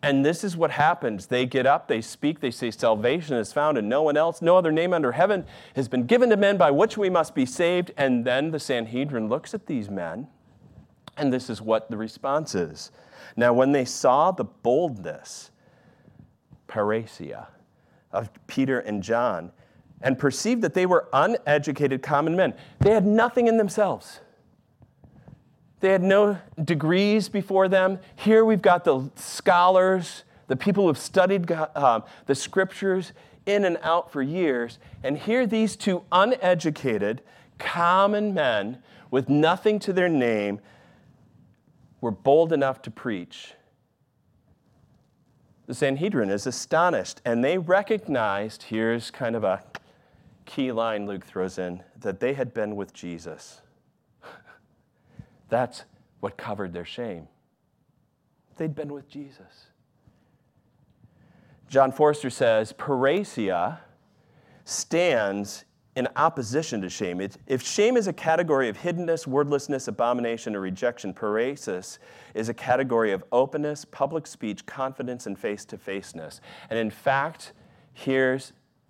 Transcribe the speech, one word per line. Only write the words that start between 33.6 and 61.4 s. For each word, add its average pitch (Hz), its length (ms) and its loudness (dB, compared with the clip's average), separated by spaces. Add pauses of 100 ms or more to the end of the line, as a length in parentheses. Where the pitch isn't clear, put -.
and 175 180 0
out 165 280 -2
for 143 120 -4
years. 135 560 -2 (240)
And 143 160 -4
here 240 280 0
these 220 300 0
two 180 340 -2
uneducated, 160 1120 0 (360)
common 196 720 2
men 123 500 -2 (280)
with 127 180 0
nothing 170 520 4
to 196 120 -4
their 180 160 2
name 110 520 0 (1400)
were 120 100 -2
bold 156 420 2
enough 135 300 -2
to - 80 -14
preach. - 640 -10 (2000)
The 127 80 -10
Sanhedrin 139 560 0
is 101 160 -2
astonished, 156 800 -2
and 120 200 0
they 170 140 0
recognized, 151 1040 -2
here's 113 460 -2
kind 117 260 -6
of 107 80 -4
a 98 180 0 (840)
key 127 260 -4
line 110 340 -4
Luke 98 180 -8
throws 92 340 -6
in, 90 240 -8 (180)
that 95 200 -8
they 127 140 0
had 127 200 -6
been 104 220 -6
with 98 180 -10
Jesus. 82 640 -16 (600)
<laughs> - 1300 -20
That's 120 360 -4 (340)
what - 180 -8
covered 98 360 -10
their 85 120 -10
shame. 90 440 -12 (1300)
They'd 156 180 -6
been 147 180 -10
with 139 160 -16
Jesus. 139 580 -20 (2000)